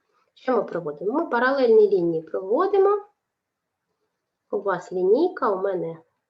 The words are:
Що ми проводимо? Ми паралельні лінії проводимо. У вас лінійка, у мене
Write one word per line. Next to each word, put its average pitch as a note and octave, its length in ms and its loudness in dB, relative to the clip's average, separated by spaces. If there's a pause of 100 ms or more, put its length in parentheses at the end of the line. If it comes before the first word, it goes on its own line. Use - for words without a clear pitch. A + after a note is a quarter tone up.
(340)
Що B3+ 240 -2
ми G3 60 0
проводимо? E3+ 480 -8
Ми D#4+ 140 -2
паралельні A#3+ 640 4
лінії E3+ 320 0
проводимо. G4 840 0 (1500)
У G3+ 100 -4
вас F#3+ 300 -4
лінійка, A3 600 0
у F#3 100 -4
мене E3+ 360 -4 (320)